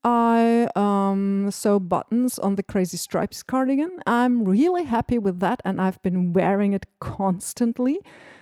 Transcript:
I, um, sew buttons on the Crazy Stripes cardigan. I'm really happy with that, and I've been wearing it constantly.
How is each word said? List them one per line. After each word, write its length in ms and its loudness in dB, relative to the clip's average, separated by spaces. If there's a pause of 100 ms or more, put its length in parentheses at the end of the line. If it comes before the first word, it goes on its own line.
I, 720 4
um, 720 0
sew 300 0
buttons 580 0
on 180 0
the 80 -4
Crazy 340 -2
Stripes 440 -6
cardigan. 640 -2
I'm 380 2
really 400 2
happy 340 -2
with 220 -2
that, 260 0
and 160 -2
I've 220 -2
been 300 0
wearing 400 2
it 120 -4 (140)
constantly. 1000 -2 (420)